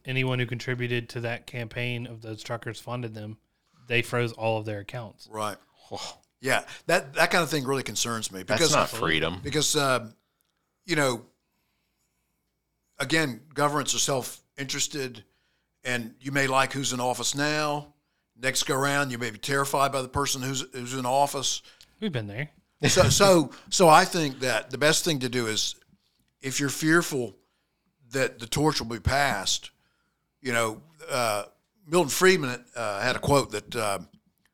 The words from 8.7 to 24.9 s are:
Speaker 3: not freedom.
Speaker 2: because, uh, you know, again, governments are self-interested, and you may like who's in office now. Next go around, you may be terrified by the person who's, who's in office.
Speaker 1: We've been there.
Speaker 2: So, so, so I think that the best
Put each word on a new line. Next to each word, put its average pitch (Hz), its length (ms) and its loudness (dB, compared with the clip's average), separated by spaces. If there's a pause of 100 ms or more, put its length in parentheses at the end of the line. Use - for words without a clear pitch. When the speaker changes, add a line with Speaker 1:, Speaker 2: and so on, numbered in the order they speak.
Speaker 3:
not 110 160 4
freedom. 80 520 0
Speaker 2:
because, 139 320 0
uh, 127 360 0 (720)
you 170 100 -2
know, 127 300 0 (1700)
again, 139 420 0 (140)
governments 147 400 0
are 117 40 -4
self-interested, 131 1300 -4 (600)
and 120 360 -4
you 135 120 -8
may 139 140 2
like 131 260 2
who's 131 200 -2
in 127 80 -4
office 123 340 -2
now. 147 600 -2 (460)
Next 131 240 0
go 147 100 0
around, 139 360 2
you 120 80 -6
may 120 120 -4
be 104 80 -14
terrified 139 540 0
by 135 100 -2
the 127 60 -8
person 135 340 -2
who's, 131 200 -4 (100)
who's 123 220 -8
in 131 120 -4
office. 139 560 0 (380)
Speaker 1:
We've 208 120 -4
been 113 140 -4
there. 110 240 -8 (380)
Speaker 2:
So, 180 160 6
so, 175 460 6 (200)
so 180 180 6
I 165 160 10
think 156 360 -2
that 120 300 -2
the 127 80 -8
best 151 260 4